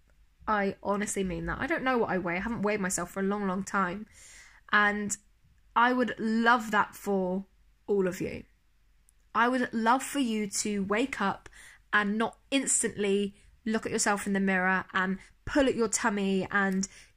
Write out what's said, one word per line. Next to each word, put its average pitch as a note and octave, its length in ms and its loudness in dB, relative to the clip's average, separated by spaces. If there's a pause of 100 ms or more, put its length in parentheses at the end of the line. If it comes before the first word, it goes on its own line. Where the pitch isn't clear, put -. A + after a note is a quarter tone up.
(460)
I G3+ 360 0
honestly G3+ 420 -2
mean E3+ 220 -6
that. E3+ 140 -4
I C4+ 60 -4
don't D4+ 160 -2
know C4 160 2
what A3 120 0
I F#3 80 0
weigh. F3 180 -2
I F#3 40 -4
haven't A3 220 -4
weighed G#3 180 0
myself F3+ 300 -4
for F#3+ 100 -6
a F#3+ 40 0
long, G3+ 240 -2
long F#3+ 160 -4
time. G3+ 420 -4 (640)
And G#3 440 2 (580)
I A#3+ 180 4
would B3+ 260 0
love A3+ 520 2
that G#3 240 2
for F#3+ 500 0 (440)
all G3 180 4
of F3+ 140 -4
you. - 240 -8 (920)
I A#3 120 4
would B3+ 240 0
love A3+ 300 4
for - 180 -4
you A3 280 0
to G3+ 360 -2
wake A3 360 0
up - 280 -2 (440)
and G#3 240 2
not A3 220 -2 (140)
instantly G3+ 840 0 (300)
look A3 200 -2
at A3+ 60 -6
yourself G#3 380 0
in G3 40 0
the G3 80 2
mirror F#3+ 520 2
and F#3+ 260 -2 (260)
pull C#4 220 2
at B3 80 2
your A3+ 140 0
tummy G3 640 0
and F#3+ 340 0 (300)